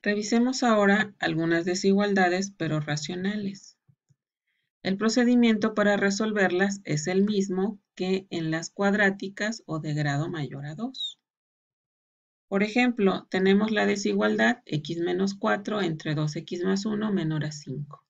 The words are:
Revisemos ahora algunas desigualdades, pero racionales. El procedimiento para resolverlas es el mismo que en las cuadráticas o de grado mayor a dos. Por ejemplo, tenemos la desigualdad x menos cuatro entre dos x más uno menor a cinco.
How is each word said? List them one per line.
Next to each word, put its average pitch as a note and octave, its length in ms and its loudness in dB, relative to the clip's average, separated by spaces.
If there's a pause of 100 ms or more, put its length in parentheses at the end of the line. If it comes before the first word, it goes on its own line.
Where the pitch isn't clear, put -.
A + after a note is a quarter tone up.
Revisemos A#3 560 0
ahora G#3 560 2
algunas E3 480 0
desigualdades, G3 840 2
pero D#3 280 -2
racionales. F#3 960 -6 (1080)
El F#3+ 140 -2
procedimiento A3+ 760 4
para G3+ 240 4
resolverlas G3 840 0
es D3+ 240 -4
el F#3+ 160 2
mismo G3 560 0 (160)
que F#3+ 340 -2
en D#3+ 220 -4
las D#3+ 180 -4
cuadráticas G3+ 960 -2
o D#3+ 140 -6
de D3+ 160 -4
grado D3 340 -2
mayor C#3+ 380 -8
a D#3 80 -12
dos. - 440 -10 (1300)
Por G3 140 0
ejemplo, A3 680 2
tenemos G3 400 4
la G3+ 160 2
desigualdad G#3+ 800 2
x D3+ 320 -4
menos F3+ 340 -2
cuatro G#3 480 -2
entre D#3+ 320 -2
dos D3+ 220 -2
x F3 280 -6
más G3 220 0
uno G#3+ 260 -2
menor D#3 320 -2
a D3+ 80 -6
cinco. - 580 -12